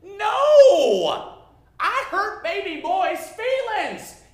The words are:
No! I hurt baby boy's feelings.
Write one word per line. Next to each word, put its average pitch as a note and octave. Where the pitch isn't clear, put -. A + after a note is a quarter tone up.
No! A4
I A#4+
hurt G4+
baby F4
boy's F4+
feelings. A4+